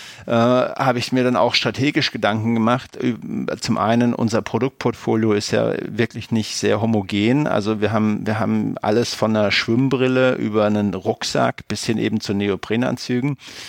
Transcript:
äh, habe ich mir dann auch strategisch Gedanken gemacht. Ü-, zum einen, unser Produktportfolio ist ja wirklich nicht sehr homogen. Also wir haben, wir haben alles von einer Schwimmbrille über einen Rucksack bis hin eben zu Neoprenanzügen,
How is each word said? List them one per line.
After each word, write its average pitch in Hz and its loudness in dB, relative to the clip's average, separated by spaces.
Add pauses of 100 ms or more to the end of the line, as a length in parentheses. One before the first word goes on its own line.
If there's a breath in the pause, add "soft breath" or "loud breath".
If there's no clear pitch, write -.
(260 loud breath)
äh, - -6
habe 123 2
ich - -4
mir 127 4
dann 123 2
auch 113 4
strategisch 139 0
Gedanken 110 0
gemacht. 117 0
Ü-, 123 0 (440)
zum - -2
einen, 117 4
unser 110 0
Produktportfolio 113 0
ist 104 0
ja 110 2 (120)
wirklich 110 -4
nicht 110 -2
sehr 104 0
homogen. 110 2
Also 104 0
wir 104 0
haben, 107 0
wir 107 -2
haben 107 -2
alles 110 0
von 110 0
einer 104 2
Schwimmbrille 127 2
über 107 0
einen 104 2
Rucksack 120 -2
bis 110 -6
hin 113 0
eben 110 -2
zu - -4
Neoprenanzügen, 123 -2 (320 loud breath)